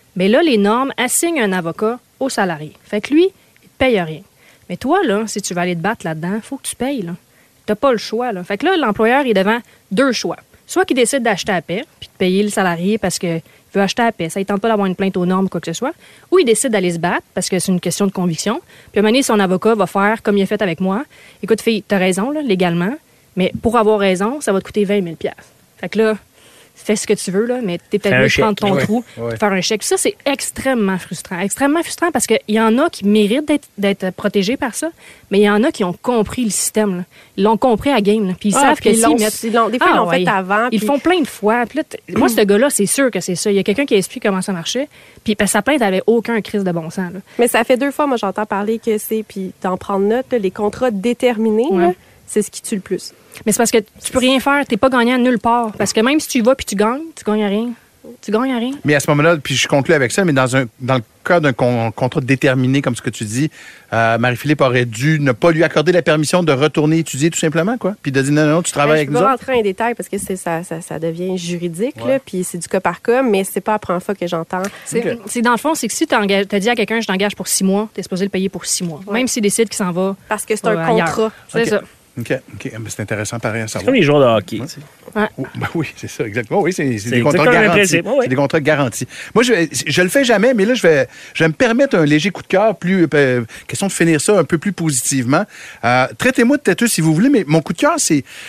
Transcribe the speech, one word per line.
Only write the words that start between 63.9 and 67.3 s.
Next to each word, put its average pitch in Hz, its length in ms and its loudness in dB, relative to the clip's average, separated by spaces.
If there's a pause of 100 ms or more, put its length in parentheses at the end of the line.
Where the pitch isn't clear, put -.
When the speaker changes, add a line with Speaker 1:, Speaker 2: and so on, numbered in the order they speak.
Speaker 3:
euh, 113 260 2
Marie-Philippe 127 440 0
aurait 127 240 4
dû 131 340 0
ne 139 120 2
pas 170 200 2
lui 160 120 2
accorder 156 280 2
la 175 100 4
permission 156 420 2
de 156 80 2
retourner 151 480 2
étudier 156 300 -2
tout 165 100 -4